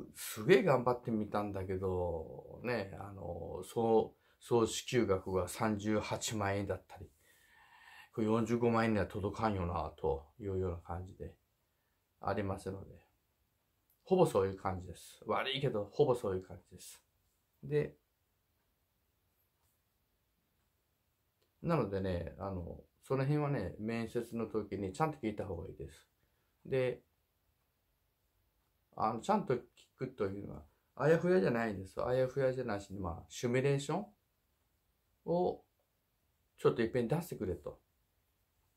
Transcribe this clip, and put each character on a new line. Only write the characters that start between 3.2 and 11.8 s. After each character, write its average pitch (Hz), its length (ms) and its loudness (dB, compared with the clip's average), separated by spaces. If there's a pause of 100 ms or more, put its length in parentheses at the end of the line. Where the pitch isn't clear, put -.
そ 113 540 4
う、 - 260 -20
総 117 240 4
支 - 180 -4
給 120 200 4
額 95 260 2
が 92 160 2
三 110 300 0
十 107 240 0
八 - 340 -4
万 101 220 0
円 98 100 -2
だ 95 80 -2
っ - 100 -14
た - 120 -20
り、 92 120 -16 (1040)
こ 117 80 -2
れ 107 60 2
四 113 180 4
十 117 120 2
五 117 120 4
万 113 160 4
円 110 80 4
に 104 60 4
は 90 60 2
届 98 320 -4
か 113 100 2
ん 107 80 2
よ 92 100 0
な、 82 300 -2
と 71 320 -2 (120)
い 110 40 -12
う 95 160 -2
よ 92 80 0
う 87 40 -2
な 87 60 -6
感 90 280 -8
じ 95 120 -18
で - 160 -12 (840)